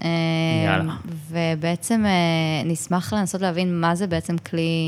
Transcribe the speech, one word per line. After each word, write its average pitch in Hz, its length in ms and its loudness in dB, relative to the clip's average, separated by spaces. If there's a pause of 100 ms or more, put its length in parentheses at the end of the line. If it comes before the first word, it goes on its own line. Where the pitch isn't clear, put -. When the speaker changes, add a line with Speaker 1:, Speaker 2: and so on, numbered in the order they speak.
Speaker 1:
אה, 165 40 0 (580)
Speaker 2:
יאללה. 160 280 2 (360)
Speaker 1:
ובעצם, 170 760 0
אה, 202 60 4 (540)
נשמח 170 480 -2
לנסות 190 280 -2
להבין 175 400 0
מה 170 140 4
זה 190 120 -2
בעצם 170 300 -2
כלי, 165 240 -4 (260)